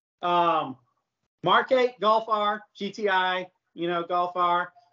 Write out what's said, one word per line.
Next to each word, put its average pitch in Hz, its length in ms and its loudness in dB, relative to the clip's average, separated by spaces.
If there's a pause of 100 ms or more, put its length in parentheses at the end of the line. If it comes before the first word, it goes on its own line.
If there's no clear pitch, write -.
(220)
Um, 165 560 0 (680)
Mark 226 280 2
eight, 247 260 2
Golf 220 300 2
R, 208 340 -2 (100)
G 202 180 -8
T 208 180 -4
I, 185 380 0 (260)
you 170 160 -4
know, 170 140 -2
Golf 175 320 -2
R. 175 360 0 (220)